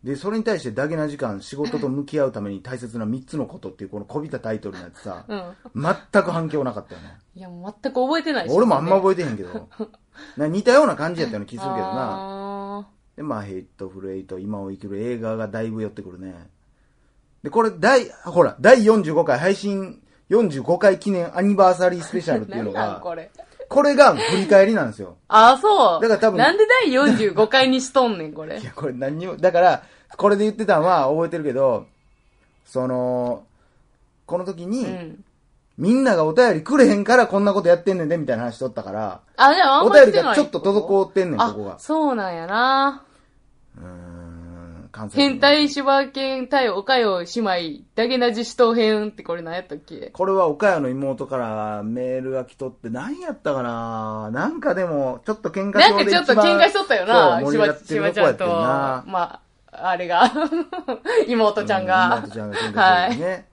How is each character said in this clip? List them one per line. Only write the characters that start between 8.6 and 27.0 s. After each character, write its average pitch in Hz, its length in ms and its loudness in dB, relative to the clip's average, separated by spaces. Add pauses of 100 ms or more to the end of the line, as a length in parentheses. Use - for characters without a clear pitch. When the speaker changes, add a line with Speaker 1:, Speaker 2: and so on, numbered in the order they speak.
Speaker 1:
も 185 120 2
あ - 20 0
ん 151 80 -2
ま 190 100 4
覚 190 160 2
え - 40 2
て 180 60 -6
へ 156 60 -4
ん 110 80 -6
け 98 60 -10
ど。 90 260 -14 (300)
<laughs> - 400 -20
な、 147 80 -2
似 180 160 -4
た 247 100 4
よ 294 120 8
う - 20 4
な 175 80 0
感 160 220 -6
じ 165 40 -8
や 147 60 -2
っ 120 40 -8
た 110 60 -8
よ - 20 -6
う - 20 -6
な 98 60 -12
気 - 120 -14
す 190 60 -12
る 190 100 -6
け 190 60 -6
ど 190 60 -4
な。 190 80 -8
Speaker 2:
あ 196 920 -10 (280)
ー。 - 20 -20
Speaker 1:
で、 - 80 -14
ま 127 140 -6
あ、 104 40 -10
ヘ 95 160 -12
イ 92 60 -14
ト - 240 -16
フ 92 120 -16
ル 95 120 -10
エ 95 60 -10
イ 95 60 -12
ト、 92 140 -14
今 101 220 -10
を 98 100 -10
生 98 100 -14
き 107 60 -16
る 98 160 -10
映 120 160 -8
画 110 180 -8
が 110 120 -8
だ 113 140 -8
い 113 80 -6
ぶ 110 120 -8
寄 107 60 -8
っ - 20 -10
て 104 120 -18
く 92 80 -16
る 90 100 -20
ね。 87 280 -18 (960)
で、 147 80 -10
こ 226 120 0
れ、 220 140 0
第、 226 320 2 (160)
ほ 170 200 4
ら、 117 160 -2
第 214 240 8
四 214 180 6
十 160 120 -4
五 160 100 2
回、 135 160 0
配 196 160 0
信 196 440 -8 (280)
四 214 200 2
十 135 140 -6
五 175 160 0
回 190 220 4
記 208 100 -4
念 175 260 -4
ア 180 60 -2
ニ 202 140 2
バ 185 180 6
ー - 20 -2
サ 180 120 2
リ 175 100 -2
ー - 40 -10
ス - 100 -14
ペ 220 80 -4
シ 165 100 -6
ャ 123 80 0
ル 107 60 -6
っ - 20 -14
て 98 60 -14
い 117 80 -8
う 110 40 -6
の 104 80 -6
が、 - 80 -6
Speaker 2:
<laughs> - 20 -2
な 107 40 -2
ん 101 60 -6
な 90 60 -12
ん - 20 -16
こ 170 160 -10
れ。 160 140 -16 (380)
Speaker 1:
こ 285 140 2
れ 285 120 4
が 247 200 8
振 160 240 -2
り 190 80 -2
返 196 200 8
り 220 80 0
な 175 100 0
ん 113 80 -8
で - 20 -
す 101 80 -16
よ。 90 160 -16 (100)
Speaker 2:
あ、 233 320 8
そ 269 380 4
う。 - 20 -2
Speaker 1:
だ 226 80 0
か 220 60 4
ら - 60 -2
多 220 100 4
分。 190 80 -4
Speaker 2:
な 269 120 4
ん 381 60 -2
で 427 80 6 (200)
第 311 60 0
四 262 260 2